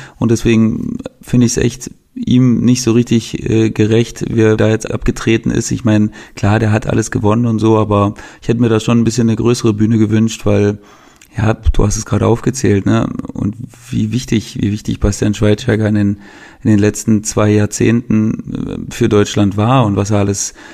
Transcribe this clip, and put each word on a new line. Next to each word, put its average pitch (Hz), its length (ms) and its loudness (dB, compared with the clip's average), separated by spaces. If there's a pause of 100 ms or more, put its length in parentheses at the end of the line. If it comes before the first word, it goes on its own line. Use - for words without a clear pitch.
(180)
und 113 120 0
deswegen 113 680 0 (220)
finde 123 260 2
ich's 110 100 -2
echt 120 340 -2 (260)
ihm 123 440 2
nicht 123 220 2
so 113 100 2
richtig, 117 580 0
äh, 110 200 2
gerecht, 110 600 0
wie 117 120 0
er 110 140 4
da 110 120 2
jetzt 110 200 -2
abgetreten 113 640 -2
ist. 120 220 -4
Ich 107 120 -4
meine, 107 260 2 (260)
klar, 104 240 0
der 107 100 0
hat 110 160 -2
alles 110 240 -2
gewonnen 107 360 0
und 110 120 0
so, 110 180 4
aber 104 380 0 (260)
ich - 60 -18
hätte 117 140 0
mir 120 80 4
da 110 100 2
schon 117 220 2
ein 117 40 2
bisschen 113 240 0
eine 113 60 0
größere 117 400 0
Bühne 107 240 2
gewünscht, 110 480 0
weil, 101 320 2 (580)
ja, 110 180 0
du - 300 0
hast 104 120 0
es 107 100 -10
gerade 104 220 0
aufgezählt, 104 580 0
ne? - 220 0 (240)
Und 104 240 -4 (340)
wie 110 220 -2
wichtig, 117 480 -4
wie 101 100 0
wichtig 104 300 -6
Bastian 104 340 0
Schweinsteiger 107 540 0
in 107 80 0
den, 101 220 0 (440)
in 117 80 2
den 104 80 4
letzten 104 460 0
zwei 107 260 0
Jahrzehnten, 110 1400 -2
äh, - 60 -14
für 117 140 0
Deutschland 104 480 2
war 120 280 2
und 101 120 0
was 101 160 -2
er 104 60 2
alles 101 360 -4 (200)